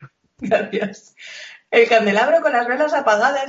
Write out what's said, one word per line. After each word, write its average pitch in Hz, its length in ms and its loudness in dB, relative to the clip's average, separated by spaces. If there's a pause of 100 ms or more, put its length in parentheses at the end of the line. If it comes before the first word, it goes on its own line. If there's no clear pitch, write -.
(400)
Gracias. 208 760 -4 (540)
El 233 180 4
candelabro 226 540 2
con 311 100 0
las 240 160 0
velas 302 260 -2
apagadas 269 560 0